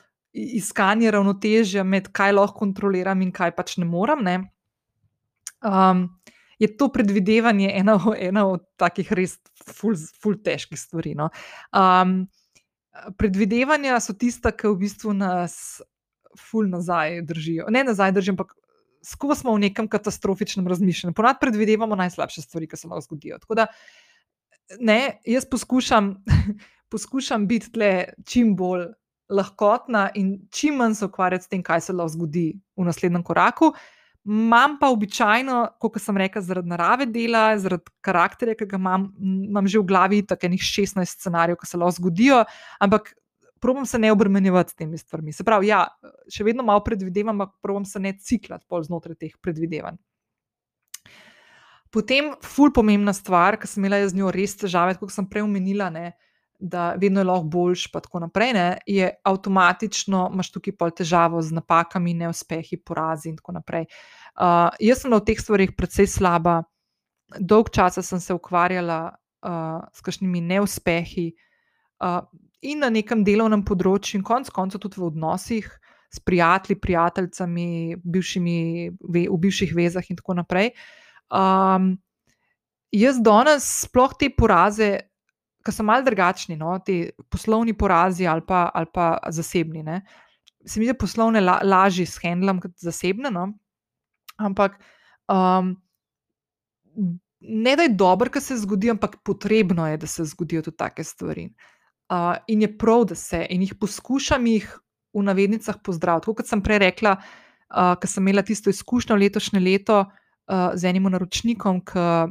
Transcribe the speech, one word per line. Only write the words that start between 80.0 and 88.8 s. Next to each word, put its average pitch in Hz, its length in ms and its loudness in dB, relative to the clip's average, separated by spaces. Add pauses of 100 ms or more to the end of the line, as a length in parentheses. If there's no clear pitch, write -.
in 175 100 -8
tako 180 180 -4
naprej. 185 320 0 (580)
Um, 190 640 2 (1000)
jaz 247 300 4
danes 254 420 6 (180)
sploh 262 340 2
te 277 120 0
poraze, 208 640 4 (720)
ke 214 80 -4
so 214 140 -6
malo 247 200 2
drugačni, 190 540 0
no, 170 240 -4
ti 175 240 -2 (240)
poslovni 220 440 0
porazi 185 520 2
ali 160 180 0
pa, 180 260 2
ali 165 200 -4